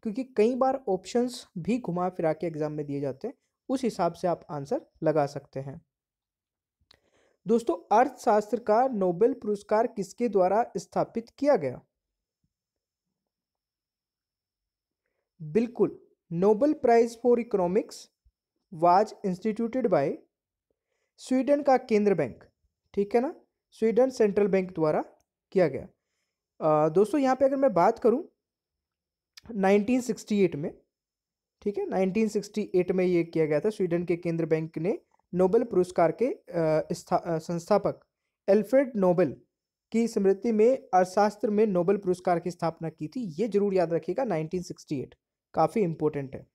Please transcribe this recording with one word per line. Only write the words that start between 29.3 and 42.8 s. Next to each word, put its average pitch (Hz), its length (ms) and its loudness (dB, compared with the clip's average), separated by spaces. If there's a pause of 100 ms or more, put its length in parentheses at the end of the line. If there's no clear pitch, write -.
नाइनटीन 202 500 2
सिक्सटी 214 440 0
एट 170 120 0
में, 147 240 -10 (840)
ठीक 208 160 -4
है, 403 80 -4
नाइनटीन 196 420 0
सिक्सटी 208 460 -6
एट 185 180 0
में 185 120 0
ये 175 200 2
किया 160 220 -2
गया 151 140 0
था। 214 100 -2
स्वीडन 175 340 -2
के 170 120 -2
केंद्र 165 300 -4
बैंक 160 320 -4
ने 196 220 -4 (340)
नोबेल 190 300 2
पुरस्कार 180 480 2
के, 220 140 -2
अ, 160 640 -2
स्था-, - 300 -2
अ, 170 160 -4
संस्थापक 175 640 -2 (480)
एल्फ्रेड 226 480 4
नोबेल 180 460 2 (500)
की 226 160 2
स्मृति 196 440 0
में 233 420 2
अर्थशास्त्र 202 560 2
में 208 160 2
नोबेल 185 300 2
पुरस्कार 180 440 -2
की 180 100 -8
स्थापना 165 380 -6